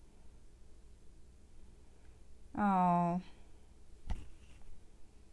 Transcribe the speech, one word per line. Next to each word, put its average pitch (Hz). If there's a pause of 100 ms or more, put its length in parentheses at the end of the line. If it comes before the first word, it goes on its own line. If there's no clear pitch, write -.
(2500)
Oh. 180 (2000)